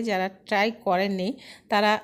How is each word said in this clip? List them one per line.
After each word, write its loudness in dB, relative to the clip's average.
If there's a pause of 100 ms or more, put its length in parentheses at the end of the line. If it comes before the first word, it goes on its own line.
যারা -2 (180)
ট্রাই 2 (140)
করেননি 0 (400)
তারা 4 (120)